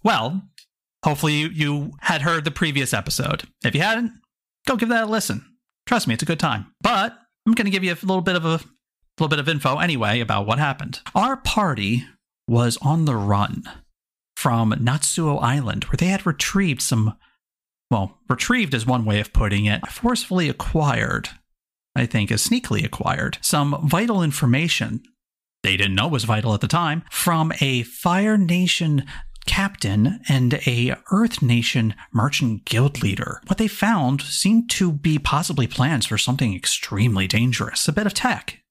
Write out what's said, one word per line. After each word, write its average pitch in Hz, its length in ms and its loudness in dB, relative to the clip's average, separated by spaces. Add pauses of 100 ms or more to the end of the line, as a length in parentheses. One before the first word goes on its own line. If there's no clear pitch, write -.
Well, 180 380 0 (640)
hopefully 151 300 2
you, 151 160 0
you 147 420 -2 (100)
had 160 200 0
heard 160 240 0
the 160 60 -2
previous 139 420 0
episode. - 500 -4 (220)
If 110 100 2
you 139 60 2
hadn't, 226 300 0 (560)
go 269 100 2
give 226 120 0
that 226 160 2
a - 20 -6
listen. 214 380 -2 (400)
Trust - 220 0
me, 117 60 2
it's 110 100 -2
a 151 40 -2
good 160 120 -2
time. 113 280 -2 (140)
But 220 360 0 (280)
I'm 226 80 4
gonna 220 160 2
give 190 140 0
you 180 100 0
a 170 120 -8
little 185 160 0
bit 180 140 0
of 170 100 0
a 165 140 2 (580)
little 156 120 0
bit 151 100 0
of 143 100 -2
info 143 300 0
anyway 123 400 0
about 107 280 0
what 113 120 0
happened. 139 400 -4 (160)
Our 254 220 2
party 131 680 0 (420)
was 117 300 2
on 160 280 0
the 139 100 2
run 101 480 0 (720)
from 117 380 2
Natsuo 143 680 0
Island, 123 440 -2
where - 120 -2
they 170 100 2
had 190 180 0
retrieved 175 560 0
some, 110 360 0 (720)
well, 98 300 -2 (100)
retrieved 214 460 0
is 110 100 -2
one 120 200 2
way 104 140 2
of - 140 -4
putting 104 320 2
it, 104 220 0
forcefully 185 600 0
acquired, 131 840 0 (680)
I 123 100 2
think 107 260 0
is 104 160 0
sneakily 233 380 0
acquired, - 560 -4
some 143 420 0
vital 190 380 2
information 139 800 0 (600)
they 95 120 2
didn't 98 200 0
know 107 120 2
was 139 160 0
vital 110 300 0
at 101 80 0
the 101 60 -2
time, 165 420 0
from 160 500 0
a 131 240 0
Fire 196 540 0
Nation 175 680 2 (440)
captain 147 800 0
and 127 280 4 (120)
a 123 260 0 (180)
Earth 226 300 2
Nation 117 540 2 (180)
merchant 113 520 0
guild 131 360 0
leader. - 460 -4
What 190 100 0
they 220 100 0
found 160 540 2
seemed 226 500 2
to 180 200 2
be 151 260 0
possibly 143 480 0
plans 127 400 0
for - 120 -2
something 123 360 0
extremely 95 760 0
dangerous, 113 600 0
a 160 60 0
bit 208 120 0
of 196 80 0
tech. - 460 -4 (120)